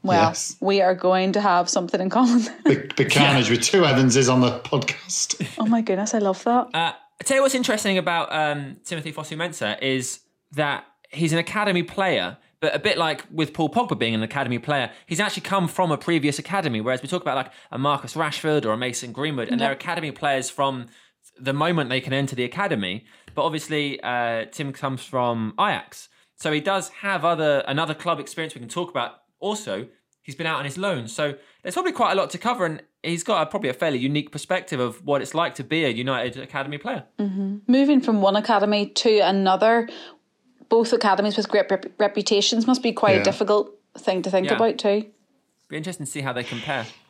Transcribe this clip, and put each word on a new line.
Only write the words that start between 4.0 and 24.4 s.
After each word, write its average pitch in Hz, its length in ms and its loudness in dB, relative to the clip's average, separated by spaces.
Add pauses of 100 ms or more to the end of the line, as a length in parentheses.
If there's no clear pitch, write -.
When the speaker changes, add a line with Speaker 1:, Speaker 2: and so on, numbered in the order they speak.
Speaker 2:
on 127 120 6
the 120 200 2
podcast. - 920 -4
<laughs> - 40 -14
Speaker 1:
Oh 220 80 0
my 226 140 4
goodness, 208 320 0
I 226 60 0
love 190 260 0
that. 247 300 2
Speaker 3:
Uh, 165 180 0 (280)
I - 40 -14
tell 269 120 2
you 269 60 6
what's 269 120 4
interesting 214 440 0
about, 170 360 0
um, 147 500 -2
Timothy 156 280 -8
Fosu-Mensah 156 680 -6
is 131 400 -2 (320)
that 143 320 -2 (260)
he's 151 220 0
an 165 60 2
academy 185 460 0
player, 139 520 -2 (240)
but 156 140 0
a 147 40 -2
bit 190 200 0
like 156 320 -2
with 151 220 -2
Paul 160 160 0
Pogba 196 300 0
being 113 160 0
an 110 80 0
academy 123 360 -2
player, 135 320 -2 (160)
he's 170 140 -4
actually 196 220 -2
come 185 260 0
from 180 240 0
a 139 60 0
previous 147 400 0
academy, 151 420 -2
whereas 127 220 -2
we 139 60 -12
talk 175 120 -2
about, 139 160 -2
like, 139 160 -4 (180)
a 117 80 -10
Marcus 135 360 0
Rashford 151 500 0
or 107 80 2
a 110 40 2
Mason 120 360 -6
Greenwood, 131 360 -4
and 240 120 0
Speaker 1:
Yeah. 139 60 0
Speaker 3:
they're 139 100 0
academy 165 360 -6
players 135 380 0
from 131 360 -4 (520)
the 135 140 -4
moment 151 380 0
they 127 100 0
can 131 140 -6
enter 135 200 0
the 123 100 -2
academy. 120 600 -4 (300)
But 147 100 -2
obviously, 151 580 -4
uh, 117 480 -2